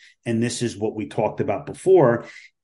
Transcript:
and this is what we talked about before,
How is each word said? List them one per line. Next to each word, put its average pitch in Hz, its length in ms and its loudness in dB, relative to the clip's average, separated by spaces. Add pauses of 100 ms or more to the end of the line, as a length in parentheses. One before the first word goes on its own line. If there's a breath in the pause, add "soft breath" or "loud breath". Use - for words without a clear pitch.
(240 soft breath)
and 113 180 -2
this 120 200 -4
is 110 120 -4
what 104 200 -6
we 107 120 -8
talked - 340 -4
about 101 260 -4
before, 135 580 4 (400 loud breath)